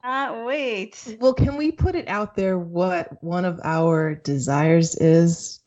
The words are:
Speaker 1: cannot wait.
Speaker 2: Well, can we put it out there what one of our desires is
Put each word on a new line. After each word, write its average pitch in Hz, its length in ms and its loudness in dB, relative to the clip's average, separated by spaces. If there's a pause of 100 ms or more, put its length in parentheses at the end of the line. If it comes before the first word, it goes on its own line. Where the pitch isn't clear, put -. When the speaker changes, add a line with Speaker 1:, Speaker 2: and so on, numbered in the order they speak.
Speaker 1:
cannot 247 420 -6
wait. 226 760 -6
Speaker 2:
Well, 254 140 4
can 277 240 0
we 302 140 0
put 359 240 -2
it 339 120 -6
out 208 280 -4
there 190 240 -2
what 170 640 -4
one 175 220 -2
of 175 180 -4
our 160 520 2
desires 147 800 2
is 165 720 4